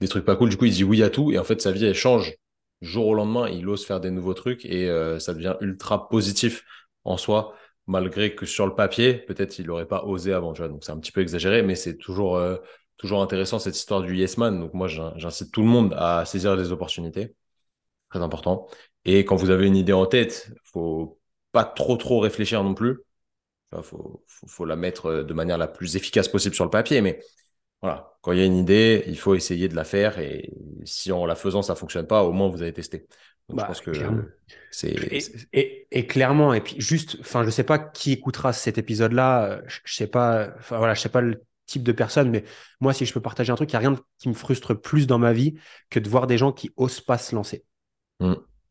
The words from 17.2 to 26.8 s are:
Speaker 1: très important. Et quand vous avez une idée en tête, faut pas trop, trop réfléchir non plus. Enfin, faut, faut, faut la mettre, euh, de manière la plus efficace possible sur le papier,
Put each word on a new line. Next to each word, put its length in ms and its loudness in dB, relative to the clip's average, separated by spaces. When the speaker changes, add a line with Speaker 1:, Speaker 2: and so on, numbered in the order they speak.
Speaker 1:
très 120 -6
important. 480 -4
Et 200 6
quand 100 2
vous 160 2
avez 160 6
une 100 6
idée 160 4
en 140 6
tête, 460 0
faut 540 -6
pas 140 4
trop, 320 -2
trop 240 2
réfléchir 420 0
non 120 0
plus. 260 -2
Enfin, 100 -10
faut, 440 -18
faut, 200 -20
faut 180 -12
la 120 -4
mettre, 300 -6
euh, 180 -2
de 100 -8
manière 240 -2
la 100 -2
plus 280 -6
efficace 320 0
possible 260 0
sur 100 0
le 60 0
papier, 300 2